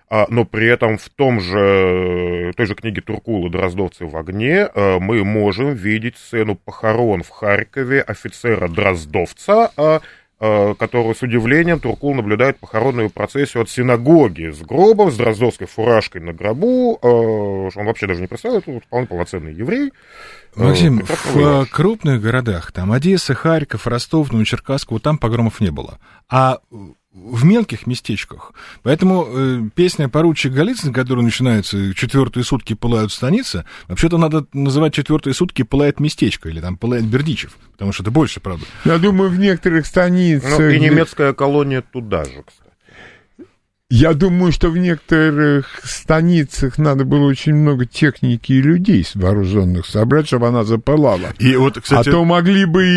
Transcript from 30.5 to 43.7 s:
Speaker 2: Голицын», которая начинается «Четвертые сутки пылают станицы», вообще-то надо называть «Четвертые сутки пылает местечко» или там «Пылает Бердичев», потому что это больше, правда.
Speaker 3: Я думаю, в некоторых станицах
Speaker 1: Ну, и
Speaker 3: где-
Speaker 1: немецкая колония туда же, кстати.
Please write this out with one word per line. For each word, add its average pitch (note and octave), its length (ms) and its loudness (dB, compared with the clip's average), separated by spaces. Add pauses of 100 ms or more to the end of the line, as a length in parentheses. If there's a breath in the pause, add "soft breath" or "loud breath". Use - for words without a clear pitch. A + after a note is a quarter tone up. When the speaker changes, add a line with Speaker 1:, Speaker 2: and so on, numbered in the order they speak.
Speaker 2:
Голицын», D#3+ 400 -2
которая B2+ 320 0
начинается G#2 680 0
«Четвертые B2+ 500 -2
сутки A#2+ 300 -4
пылают A2 380 -2
станицы», F3 540 -4 (220 loud breath)
вообще-то E3+ 300 0
надо D#3 360 0
называть C#3 400 0
«Четвертые D3 420 -2
сутки - 260 -2
пылает C#3+ 380 0
местечко» C#3+ 500 -2
или E2 100 -10
там F2 160 -6
«Пылает A#2 300 -4
Бердичев», C3+ 500 -4 (180)
потому G2 180 -6
что F#2+ 120 -8
это G#2+ 80 -4
больше, D#3+ 280 0
правда. E2+ 260 -10 (180)
Speaker 3:
Я E3 140 2
думаю, F#3+ 320 2
в F3 80 -2
некоторых F3+ 480 0
станицах E3+ 760 2
Speaker 1:
Ну, D#3 100 4
и C#3+ 80 4
Speaker 3:
где- D#3 120 4
Speaker 1:
немецкая D3+ 440 2
колония C#3 500 0
туда G2+ 420 -6
же, C2+ 200 -16
кстати. - 160 -20 (1300 loud breath)